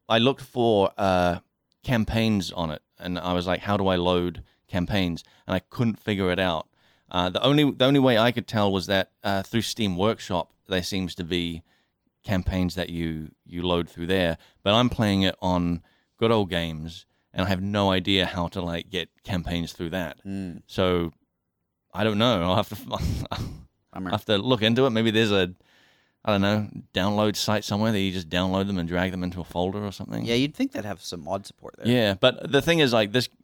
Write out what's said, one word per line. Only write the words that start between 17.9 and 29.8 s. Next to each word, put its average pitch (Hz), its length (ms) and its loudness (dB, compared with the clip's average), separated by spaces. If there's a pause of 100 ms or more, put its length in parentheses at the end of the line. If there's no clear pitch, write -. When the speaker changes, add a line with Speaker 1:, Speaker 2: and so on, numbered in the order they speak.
Speaker 1:
idea 95 340 2
how 87 220 -4
to, 95 120 -8
like, 85 300 -6
get 85 180 -6 (140)
campaigns 85 500 -4
through 85 180 -8
that. 85 360 -6
Speaker 2:
Mm. 95 400 -8
Speaker 1:
So 90 460 0 (840)
I 101 100 -2
don't 107 140 2
know. 110 240 2
I'll 92 140 2
have 104 140 0
to, 107 60 -10 (140)
<laughs> - 400 -4
I'll - 80 -6 (560)
Speaker 2:
Bummer. 90 160 -8
Speaker 1:
have 104 160 -4
to 107 120 2
look 113 240 0
into 117 240 4
it. 127 40 2
Maybe 113 200 2
there's 107 220 4
a, 90 220 2 (720)
I 110 80 0
don't 98 100 2
know, 104 260 0 (240)
download 104 440 0
site 107 280 0
somewhere 110 280 0
that 101 80 0
you 95 120 0
just 90 160 -6
download 92 380 0
them 101 100 -2
and 85 120 -2
drag 90 240 -2
them 92 100 -6
into 90 180 -6
a 80 40 -10
folder 95 380 -4